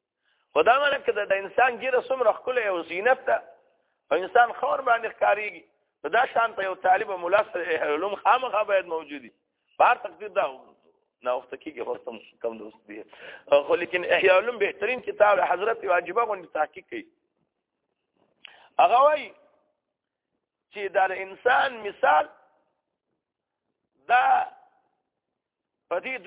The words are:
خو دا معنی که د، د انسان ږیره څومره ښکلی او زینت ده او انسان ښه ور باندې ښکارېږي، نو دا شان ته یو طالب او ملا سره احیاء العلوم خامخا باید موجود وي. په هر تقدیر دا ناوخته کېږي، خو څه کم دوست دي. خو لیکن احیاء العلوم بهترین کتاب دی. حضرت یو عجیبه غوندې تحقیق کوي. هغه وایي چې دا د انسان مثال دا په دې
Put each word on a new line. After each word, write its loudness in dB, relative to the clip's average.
خو 4
دا 4
معنی -2
که -2
د، -2
د 4
انسان 0
ږیره 0
څومره 0
ښکلی -4
او -2
زینت 0
ده 0
او 2
انسان 2
ښه -8
ور 0
باندې 0
ښکارېږي، -2
نو -6
دا 2
شان 0
ته -6
یو -4
طالب 2
او -6
ملا 2
سره -6
احیاء -2
العلوم -2
خامخا 0
باید 0
موجود -10
وي. -20
په 6
هر 2
تقدیر -14
دا 2
ناوخته -6
کېږي، -12
خو -6
څه -18
کم -6
دوست -20
دي. -16
خو 0
لیکن -4
احیاء 4
العلوم -2
بهترین -4
کتاب 2
دی. 0
حضرت -4
یو 0
عجیبه 0
غوندې -8
تحقیق -4
کوي. -12
هغه 4
وایي 2
چې -8
دا 2
د -6
انسان 0
مثال 2
دا 4
په -2
دې -10